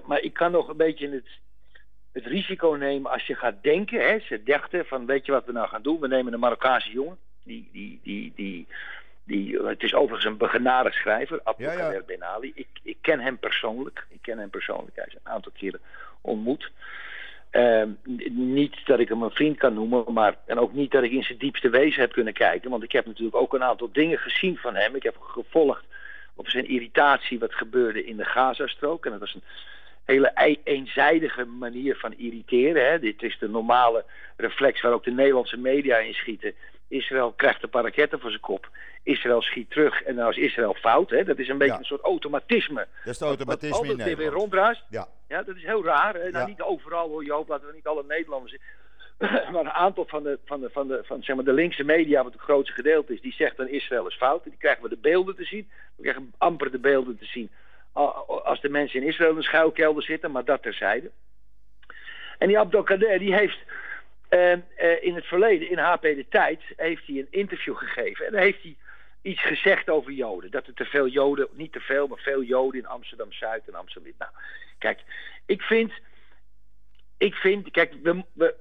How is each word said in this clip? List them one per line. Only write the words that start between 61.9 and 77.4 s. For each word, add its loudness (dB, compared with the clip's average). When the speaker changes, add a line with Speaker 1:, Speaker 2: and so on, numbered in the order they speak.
Speaker 1:
En 6
die 8
Abdelkader, 4
die 2
heeft, 4
ehm, 6
eh, 4
in 2
het -6
verleden, 4
in 0
H 4
P -8
De 2
Tijd, 4
heeft -4
hij -6
een -8
interview -4
gegeven. -6
En -6
daar 4
heeft 4
hij -14
iets -4
gezegd 2
over 2
Joden. -6
Dat -6
er -16
te -4
veel 2
Joden, 2
niet -10
te -10
veel, 0
maar -12
veel -2
Joden 2
in -12
Amsterdam-Zuid -8
en -14
Amsterdam-Wit. -14
Nou, -10
kijk, -2
ik 0
vind, 2
ik 2
vind, 0